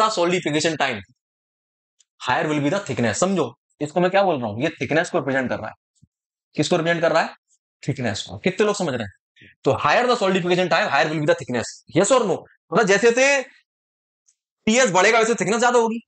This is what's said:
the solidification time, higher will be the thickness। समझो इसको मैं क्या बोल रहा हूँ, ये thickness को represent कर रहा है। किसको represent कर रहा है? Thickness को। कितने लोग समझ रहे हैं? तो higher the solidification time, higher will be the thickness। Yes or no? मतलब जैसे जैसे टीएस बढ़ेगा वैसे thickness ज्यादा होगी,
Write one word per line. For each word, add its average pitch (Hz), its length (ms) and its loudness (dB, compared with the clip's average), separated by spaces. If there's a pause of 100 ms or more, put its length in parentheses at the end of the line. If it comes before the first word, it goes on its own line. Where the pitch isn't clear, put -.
the 220 160 2
solidification 170 680 0
time, 123 180 -4 (1200)
higher 151 300 -2
will 151 160 -2
be 143 80 0
the 196 140 -2
thickness। 117 320 -2
समझो 175 280 0 (320)
इसको 147 200 -4
मैं 180 100 2
क्या 196 120 2
बोल 170 180 0
रहा 113 100 -6
हूँ, 110 120 -8
ये 160 60 0 (120)
thickness 151 300 -2
को 175 80 -2
represent 131 320 -2
कर 104 80 -6
रहा 107 100 -10
है। - 60 -18 (840)
किसको 151 200 0
represent 165 260 0
कर 165 100 2
रहा 160 100 2
है? 240 120 -6 (480)
Thickness 120 400 -4
को। - 160 -14
कितने 202 280 0
लोग 202 100 -2
समझ 156 180 -4
रहे 110 80 -6
हैं? - 460 -18 (160)
तो 139 80 2 (140)
higher 190 240 2
the 240 120 2
solidification 180 520 0
time, 202 180 0
higher 156 180 2
will 156 140 -4
be 156 60 2
the 170 100 2
thickness। 120 320 -6 (240)
Yes 196 160 4
or 254 160 6
no? 156 100 -2 (340)
मतलब 202 140 2
जैसे 202 240 4
जैसे 262 320 2 (1200)
टीएस 233 240 2
बढ़ेगा 196 280 4
वैसे 226 160 2
thickness 208 260 -2
ज्यादा 254 180 4
होगी, 226 300 0